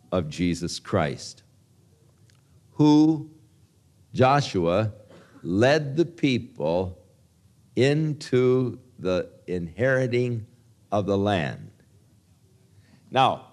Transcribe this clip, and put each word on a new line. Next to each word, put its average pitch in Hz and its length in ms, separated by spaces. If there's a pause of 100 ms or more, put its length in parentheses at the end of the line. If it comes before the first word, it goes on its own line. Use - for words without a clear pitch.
(100)
of 90 180
Jesus 85 500
Christ, - 640 (1300)
who 151 580 (800)
Joshua 110 800 (500)
led 135 540
the 170 80
people 92 920 (800)
into 127 1040 (200)
the 90 320 (160)
inheriting 120 1000 (440)
of 101 160
the 98 100
land. 87 540 (1400)
Now, 120 420